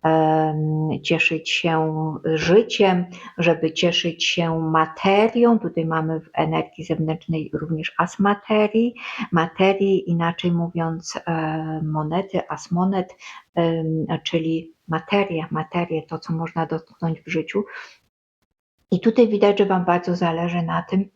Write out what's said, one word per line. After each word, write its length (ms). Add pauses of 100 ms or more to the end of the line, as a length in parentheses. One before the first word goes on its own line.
em, 840 (140)
cieszyć 460
się 420 (340)
życiem, 800 (320)
żeby 340
cieszyć 540
się 340
materią. 1000
Tutaj 260
mamy 340
w 140
energii 500
zewnętrznej 680
również 440
as 220
materii. 760 (380)
Materii, 760
inaczej 420
mówiąc, 760
e, 560
monety, 680
as 220
monet, 460 (380)
em, 500 (180)
czyli 520 (120)
materię, 640
materię, 520
to, 160
co 140
można 320
dotknąć 560
w 60
życiu. 360 (1300)
I 80
tutaj 280
widać, 300
że 80
wam 200
bardzo 300
zależy 460
na 220
tym 320